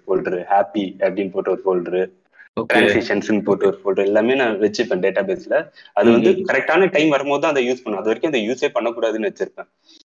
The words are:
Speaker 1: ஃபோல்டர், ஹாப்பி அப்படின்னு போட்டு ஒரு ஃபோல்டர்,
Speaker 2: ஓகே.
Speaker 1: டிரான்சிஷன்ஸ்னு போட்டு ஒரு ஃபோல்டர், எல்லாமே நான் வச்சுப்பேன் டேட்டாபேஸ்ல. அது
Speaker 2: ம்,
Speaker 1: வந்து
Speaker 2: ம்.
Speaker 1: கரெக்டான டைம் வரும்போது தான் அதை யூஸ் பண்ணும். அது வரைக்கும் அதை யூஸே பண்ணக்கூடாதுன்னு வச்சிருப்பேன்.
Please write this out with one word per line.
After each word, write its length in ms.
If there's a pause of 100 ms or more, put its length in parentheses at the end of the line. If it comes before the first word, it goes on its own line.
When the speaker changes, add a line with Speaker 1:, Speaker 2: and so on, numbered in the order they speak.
Speaker 1:
ஃபோல்டர், 420
ஹாப்பி 500
அப்படின்னு 320
போட்டு 200
ஒரு 140
ஃபோல்டர், 440 (500)
Speaker 2:
ஓகே. 140
Speaker 1:
டிரான்சிஷன்ஸ்னு 680
போட்டு 240
ஒரு 160
ஃபோல்டர், 220
எல்லாமே 300
நான் 240
வச்சுப்பேன் 440
டேட்டாபேஸ்ல. 680 (220)
அது 160
Speaker 2:
ம், 40
Speaker 1:
வந்து 240
Speaker 2:
ம். 80
Speaker 1:
கரெக்டான 460
டைம் 180
வரும்போது 320
தான் 100
அதை 180
யூஸ் 140
பண்ணும். 200
அது 100
வரைக்கும் 180
அதை 180
யூஸே 240
பண்ணக்கூடாதுன்னு 580
வச்சிருப்பேன். 360 (400)